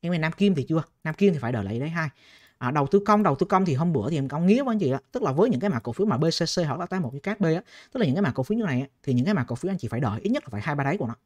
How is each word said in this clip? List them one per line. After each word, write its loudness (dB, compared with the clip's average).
Nhưng -4
mà 0
Nam -2
Kim 4
thì 0
chưa, 2
Nam -4
Kim 4
thì -2
phải -4
đợi -2
lại -4
đáy -4
hai. -4
À, -4
đầu 0
tư 4
công, 4
đầu 4
tư 0
công 2
thì 2
hôm 0
bữa 0
thì -2
em -2
có -6
nghĩa 4
với -2
anh -2
chị 0
ạ. -2
Tức -4
là 0
với 4
những 0
cái 0
mã 0
cổ -6
phiếu 0
mà 2
B 2
C 0
C 0
hoặc -4
là -6
tám -4
một -6
cái -4
K -8
B 2
á, 0
tức -4
là 4
những 2
cái 0
mã 0
cổ -4
phiếu -2
như -2
này 0
á, -6
thì -2
những 2
cái 0
mã 0
cổ -6
phiếu -6
anh -4
chị -8
phải -4
đợi -2
ít -4
nhất 0
là -18
phải -8
hai -4
ba -2
đáy 0
của -4
nó. -6